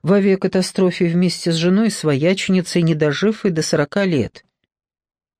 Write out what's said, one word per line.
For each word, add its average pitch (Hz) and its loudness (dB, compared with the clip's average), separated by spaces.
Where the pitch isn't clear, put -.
в 160 2
авиакатастрофе 190 0
вместе 175 0
с 165 0
женой-свояченицей, 180 0
не 165 2
дожив 156 0
и 202 2
до 156 -2
сорока 151 -2
лет. 147 -4